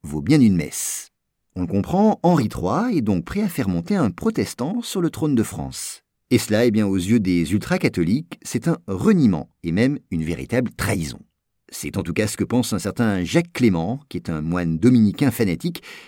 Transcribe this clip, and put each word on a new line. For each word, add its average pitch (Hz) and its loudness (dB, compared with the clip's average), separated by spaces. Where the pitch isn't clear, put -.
vaut 76 -6
bien 135 4
une 107 6
messe ». - -6
On 90 -6
le 90 -2
comprend, 175 2
Henri 156 4
trois 139 -2
est 156 0
donc 98 0
prêt 202 -4
à 214 -2
faire 113 -4
monter 87 -2
un 139 2
protestant 190 -4
sur - -6
le 165 0
trône 151 -2
de 110 4
France. - -10
Et 127 6
cela, 113 2
eh 127 4
bien, 107 2
aux 98 0
yeux 98 2
des 87 2
ultra-catholiques, 107 0
c'est - -6
un 123 0
reniement 107 2
et 82 -4
même 123 0
une 80 -2
véritable 87 -4
trahison. 87 -4
C'est - -10
en 92 -2
tout 82 -6
cas 107 0
ce - -6
que - -2
pense 120 0
un 107 0
certain 98 0
Jacques 165 0
Clément, 107 0
qui - -10
est 85 -8
un 78 -4
moine 82 -2
dominicain 113 4
fanatique 101 -4